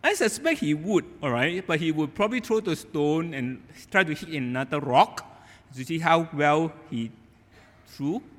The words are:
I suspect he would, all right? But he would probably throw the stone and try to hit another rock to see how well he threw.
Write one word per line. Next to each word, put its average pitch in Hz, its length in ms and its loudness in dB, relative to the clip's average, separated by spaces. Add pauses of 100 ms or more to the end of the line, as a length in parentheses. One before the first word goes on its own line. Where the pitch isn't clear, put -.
I 415 100 2
suspect 269 460 0
he 151 140 0
would, 160 320 0 (160)
all 143 100 -2
right? 165 340 0
But 165 140 0
he 160 120 0
would 151 240 -2
probably 214 240 0
throw 220 220 0
the 180 140 -2
stone 156 580 -2
and 127 280 -6 (300)
try 190 120 4
to 156 100 -2
hit 165 160 -10
another 131 500 -4
rock 135 440 4 (520)
to 127 80 -12
see 160 160 -4
how 165 340 4
well 151 380 2 (180)
he 113 220 -6 (760)
threw. 165 340 -4 (180)